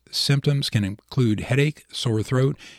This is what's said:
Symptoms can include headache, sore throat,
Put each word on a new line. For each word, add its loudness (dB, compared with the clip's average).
Symptoms 0
can 0
include 0
headache, -2
sore -2
throat, 0